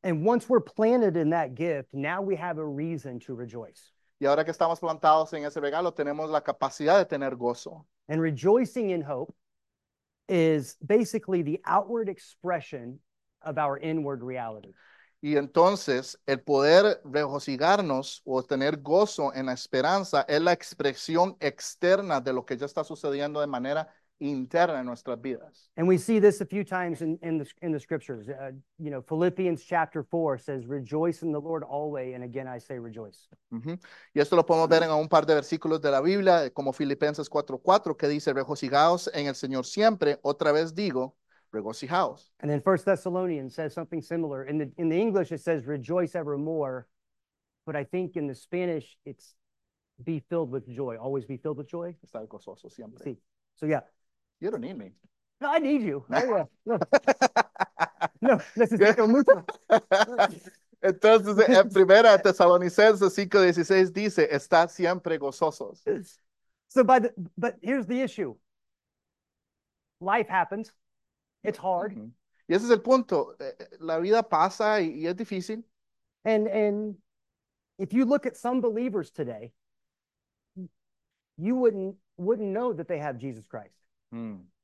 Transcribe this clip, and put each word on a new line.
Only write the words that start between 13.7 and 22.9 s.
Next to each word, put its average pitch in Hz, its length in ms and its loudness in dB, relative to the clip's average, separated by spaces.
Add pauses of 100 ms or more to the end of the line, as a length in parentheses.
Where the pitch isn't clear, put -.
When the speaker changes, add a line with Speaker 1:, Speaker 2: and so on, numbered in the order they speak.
Speaker 1:
inward 143 440 -6
reality. 113 520 -12 (500)
Speaker 2:
Y 147 120 0
entonces, 143 880 0
el 135 160 -2
poder 156 640 4
regocijarnos 143 1200 -2
o 127 180 -2
tener 143 400 -2
gozo 160 500 0
en 135 140 -8
la 127 60 -4
esperanza 147 760 -2
es 151 140 2
la 175 100 4
expresión 165 880 -2
externa 175 800 -2
de 131 120 -4
lo 127 120 -4
que 127 120 -8
ya 139 100 -8
está 156 160 -6
sucediendo 147 580 -6